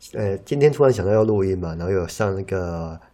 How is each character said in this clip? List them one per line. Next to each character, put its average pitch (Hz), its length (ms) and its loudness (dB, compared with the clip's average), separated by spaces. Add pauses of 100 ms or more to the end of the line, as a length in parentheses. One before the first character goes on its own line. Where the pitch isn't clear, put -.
(140)
呃， 101 260 -4
今 143 200 -4
天 147 120 6
突 143 120 2
然 131 80 8
想 104 140 -2
到 101 60 2
要 110 120 6
录 107 200 2
音 95 140 0
嘛， 90 180 -6
然 85 120 -6
后 - 20 -4
有 92 180 0
上 98 280 -2
那 98 80 -6
个， 85 560 -6 (140)